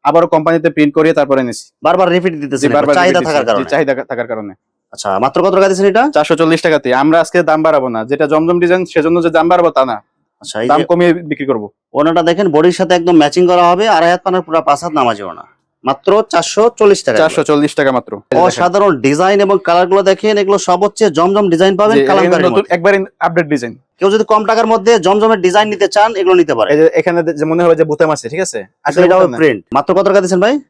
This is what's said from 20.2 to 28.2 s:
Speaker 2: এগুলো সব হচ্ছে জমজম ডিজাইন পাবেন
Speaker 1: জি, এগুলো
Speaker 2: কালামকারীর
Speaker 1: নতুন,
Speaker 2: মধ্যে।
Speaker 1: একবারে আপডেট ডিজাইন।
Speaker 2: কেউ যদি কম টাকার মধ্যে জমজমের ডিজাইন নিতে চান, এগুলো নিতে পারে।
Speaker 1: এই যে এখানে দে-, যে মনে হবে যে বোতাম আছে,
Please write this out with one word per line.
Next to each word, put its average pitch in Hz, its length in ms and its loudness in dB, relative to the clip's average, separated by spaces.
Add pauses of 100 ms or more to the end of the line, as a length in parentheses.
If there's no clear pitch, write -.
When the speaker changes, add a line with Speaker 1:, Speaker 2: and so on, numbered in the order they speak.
Speaker 2:
এগুলো 196 200 0
সব 180 260 -2
হচ্ছে 202 260 -2
জমজম 185 400 0
ডিজাইন 185 280 2
পাবেন 214 180 2
Speaker 1:
জি, 139 60 4
এগুলো 135 100 0
Speaker 2:
কালামকারীর 180 340 2
Speaker 1:
নতুন, 202 120 0
Speaker 2:
মধ্যে। 202 180 -2
Speaker 1:
একবারে 196 220 0 (220)
আপডেট 165 280 -2
ডিজাইন। 120 260 -4 (260)
Speaker 2:
কেউ 196 120 0
যদি 214 120 0
কম 214 220 2
টাকার 226 220 0
মধ্যে 220 320 2
জমজমের 202 420 0
ডিজাইন 202 260 2
নিতে 202 200 -2
চান, 214 280 2
এগুলো 185 200 2
নিতে 160 200 2
পারে। 107 160 0
Speaker 1:
এই 151 60 2
যে 160 160 4
এখানে 170 300 0
দে-, 160 100 -4
যে 147 120 -4
মনে 165 180 -2
হবে 165 120 4
যে 160 80 0
বোতাম 156 260 -2
আছে, 143 200 -4